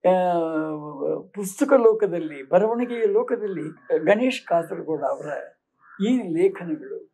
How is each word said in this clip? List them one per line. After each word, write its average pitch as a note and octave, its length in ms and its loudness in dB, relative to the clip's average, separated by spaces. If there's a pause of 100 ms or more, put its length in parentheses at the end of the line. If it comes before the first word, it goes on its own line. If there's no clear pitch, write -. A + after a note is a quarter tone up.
ಆ, F3+ 260 4 (880)
ಪುಸ್ತಕ G#3 520 -2
ಲೋಕದಲ್ಲಿ, F3 760 2
ಬರವಣಿಗೆಯ A#3 560 2
ಲೋಕದಲ್ಲಿ G3+ 1000 -2
ಗಣೇಶ್ A#3 360 2
ಕಾಸರಗೋಡು D#3+ 640 -4
ಅವರ C#3 240 -4 (800)
ಈ B3+ 100 4
ಲೇಖನಗಳು F3 960 -2